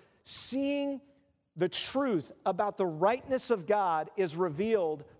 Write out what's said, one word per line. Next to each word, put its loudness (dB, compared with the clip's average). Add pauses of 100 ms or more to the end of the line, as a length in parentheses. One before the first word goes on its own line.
(220)
seeing -2 (560)
the 0
truth 0 (140)
about 0
the 0
rightness 0
of 0
God 2
is 0
revealed 0 (180)